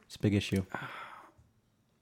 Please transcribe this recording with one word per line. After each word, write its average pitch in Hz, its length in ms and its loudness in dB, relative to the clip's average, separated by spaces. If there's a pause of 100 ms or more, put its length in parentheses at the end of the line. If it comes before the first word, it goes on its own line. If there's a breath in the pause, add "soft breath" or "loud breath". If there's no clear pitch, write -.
It's - 100 -16
a - 20 -20
big 101 160 4
issue. 98 300 2 (1400 loud breath)